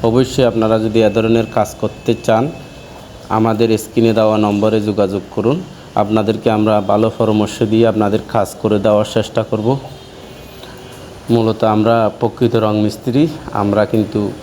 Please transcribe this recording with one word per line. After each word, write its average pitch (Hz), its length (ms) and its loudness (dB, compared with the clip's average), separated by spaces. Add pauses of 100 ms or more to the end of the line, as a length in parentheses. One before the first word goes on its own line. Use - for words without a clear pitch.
অবশ্যই 127 420 2
আপনারা 110 340 2
যদি 110 140 0 (100)
এ - 80 4
ধরনের 113 300 2 (100)
কাজ 107 120 0 (120)
করতে - 320 -4 (140)
চান, 113 180 2 (920)
আমাদের 113 300 2 (140)
স্ক্রিনে 113 360 2
দেওয়া 107 180 4 (100)
নম্বরে 104 320 2 (100)
যোগাযোগ 98 340 0 (120)
করুন, 117 220 0 (460)
আপনাদেরকে 107 540 0
আমরা 107 180 2 (160)
ভালো 107 180 2 (100)
পরামর্শ 107 380 0 (160)
দিয়ে 113 200 4
আপনাদের 104 300 0 (120)
কাজ 104 140 2 (140)
করে 104 240 0
দেওয়ার 107 300 2
চেষ্টা 110 340 -2
করব। 107 180 -2 (1700)
মূলত 110 260 0 (140)
আমরা 110 220 2 (240)
প্রকৃত 117 340 0 (100)
রং 107 100 0 (100)
মিস্ত্রি, 117 380 0 (400)
আমরা 101 200 2 (100)
কিন্তু 107 280 0 (220)